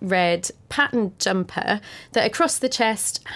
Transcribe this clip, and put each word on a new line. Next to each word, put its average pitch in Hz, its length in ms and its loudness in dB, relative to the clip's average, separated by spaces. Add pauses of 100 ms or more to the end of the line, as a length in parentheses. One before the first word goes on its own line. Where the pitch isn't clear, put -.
red 180 480 2 (200)
patterned 240 500 0
jumper 190 600 0 (340)
that 226 120 4
across 320 340 0
the 254 100 0
chest 220 520 0 (140)